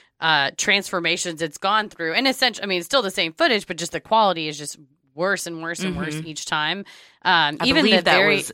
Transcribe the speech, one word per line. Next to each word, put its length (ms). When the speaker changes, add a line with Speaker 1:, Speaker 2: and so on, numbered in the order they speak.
Speaker 1:
uh, 380
transformations 840
it's 160
gone 320
through. 240
And 140
essentially, 360
I 40
mean, 100
it's 80
still 160
the 80
same 240
footage, 320
but 120
just 160
the 60
quality 480
is 100
just 200
worse 320
and 160
worse 160
and 180
worse 180
Speaker 2:
Mm-hmm. 120
Speaker 1:
each 180
time. 400
Um, 360
Speaker 2:
I 60
Speaker 1:
even 180
Speaker 2:
believe 140
Speaker 1:
the 60
Speaker 2:
that 140
Speaker 1:
very 200
Speaker 2:
was 160